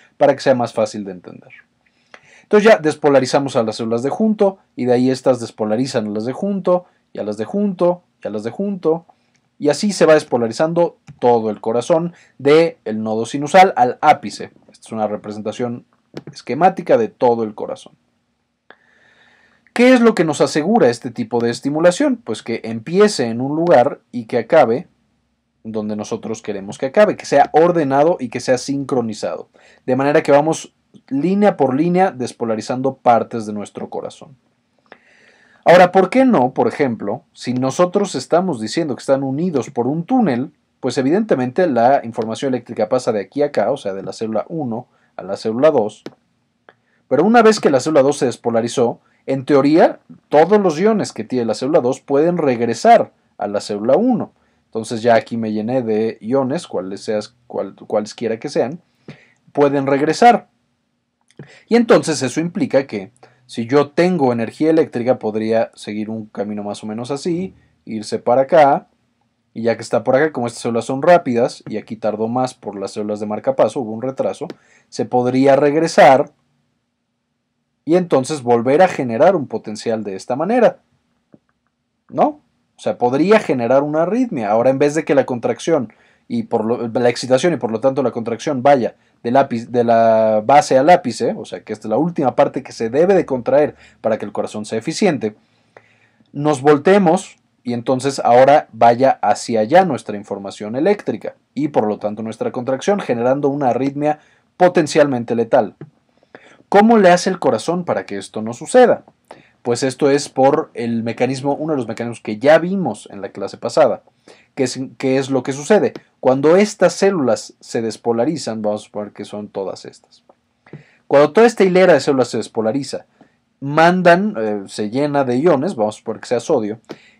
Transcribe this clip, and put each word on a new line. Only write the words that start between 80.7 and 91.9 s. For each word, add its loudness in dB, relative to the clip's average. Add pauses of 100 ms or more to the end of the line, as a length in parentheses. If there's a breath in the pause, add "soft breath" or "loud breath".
¿no? -2 (340)
O -20
sea, -4
podría 2
generar 0
una -2
arritmia. -2
Ahora, 2
en 0
vez 2
de -2
que 0
la 4
contracción -2 (340 soft breath)
y -4
por -2
lo, -4
la 0
excitación 0
y -4
por -6
lo -4
tanto 0
la -2
contracción -6
vaya 4 (280)
del 0
ápice, -2
de 0
la 4
base 4
al 4
ápice, 2
o -12
sea -14
que -12
esta -12
es -8
la -2